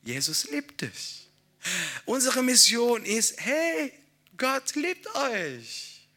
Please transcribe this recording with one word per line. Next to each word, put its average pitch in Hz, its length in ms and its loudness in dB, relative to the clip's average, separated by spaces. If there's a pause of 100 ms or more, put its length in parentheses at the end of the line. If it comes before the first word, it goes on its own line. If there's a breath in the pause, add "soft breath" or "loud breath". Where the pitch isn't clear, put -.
„Jesus 139 480 -4
liebt 285 300 -6
dich.“ - 480 -10 (760 loud breath)
Unsere 254 380 2
Mission 240 600 6
ist, 220 360 0
„Hey, 311 520 0 (440)
Gott 262 400 -2
liebt 349 380 -4
euch.“ 156 920 -6 (100)